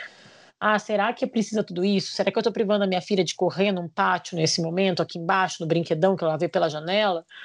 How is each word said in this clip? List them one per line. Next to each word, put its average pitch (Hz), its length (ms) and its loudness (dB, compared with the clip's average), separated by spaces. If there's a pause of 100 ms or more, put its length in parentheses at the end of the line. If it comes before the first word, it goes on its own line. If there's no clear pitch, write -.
(640)
"Ah, 214 140 4
será 208 320 0
que - 160 -2
precisa 214 340 0
tudo 180 220 -2
isso? 196 300 2
Será 190 180 0
que 226 80 0
eu 214 40 2
tô 226 80 2
privando 202 340 0
a - 20 2
minha 180 140 0
filha 190 200 0
de 160 140 -4
correr 185 380 0
num 175 160 -6
pátio 185 480 -2
nesse 160 240 2
momento, 180 400 0
aqui - 180 -6
embaixo, 185 400 0
no 196 80 -6
brinquedão 170 480 2
que 170 80 -4
ela 156 140 0
vê 170 100 0
pela 170 220 0
janela? 170 560 0 (200)